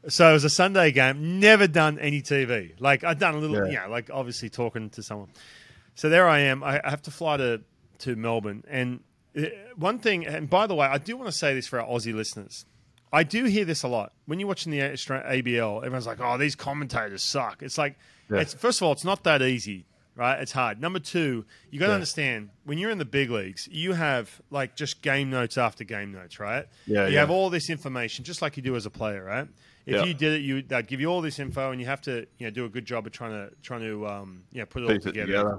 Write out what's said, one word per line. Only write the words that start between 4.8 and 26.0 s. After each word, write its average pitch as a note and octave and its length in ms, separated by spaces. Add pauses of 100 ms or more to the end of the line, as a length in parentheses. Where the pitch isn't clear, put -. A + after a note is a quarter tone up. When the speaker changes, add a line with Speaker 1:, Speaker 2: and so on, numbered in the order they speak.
Speaker 1:
to A2+ 120
someone. G#2 260 (680)
So - 160
there F3 180
I D3 120
am. C#3 220
I, C#3 220
I C#3+ 60
have D3 120
to - 80
fly D3+ 280
to, A#2+ 240 (380)
to B2 160
Melbourne. A2 520
And, B2+ 320 (360)
uh, D3 60 (340)
one G3 220
thing, G3 280
and D3+ 220
by F#3+ 180
the G3 80
way, C#3+ 120
I C3+ 120
do A3 180
wanna B3 160
say C#3+ 220
this C3 140
for B2 120
our A2+ 60
Aussie A#2 280
listeners. G#2+ 500 (480)
I D#3 100
do A3 220
hear G#3 200
this D#3+ 180
a C3 60
lot. A2+ 240 (140)
When D#3 140
you're G3+ 80
watching E3 240
the C#3+ 80
Austra-, C3+ 480
A C3 120
B A#2+ 180
L, A2 200
everyone's B2+ 280
like, A2+ 140
"Oh, B2 180
these C#3+ 180
commentators A#2+ 680
suck." A#2 400
It's - 160
like, C#3+ 180 (340)
Speaker 2:
Yeah. G2+ 80
Speaker 1:
it's, D3 160
first - 260
of F#3 60
all, D3+ 60
it's - 120
not F#3+ 200
that D3 180
easy, G#2+ 420 (300)
right? B2+ 260
It's C3+ 120
hard. A#2 280
Number F3 200
two, C#3 440 (260)
you C#3+ 100
gotta G3 100
Speaker 2:
Yeah. G#3 60
Speaker 1:
understand, C3 540 (140)
when D3 140
you're G#3 120
in G#3+ 80
the D#3 60
big C3 260
leagues, G2 400
you E3+ 240
have, C#3 460 (100)
like, C#3 260
just - 260
game C#3 260
notes B2+ 300
after A#2 260
game G2+ 280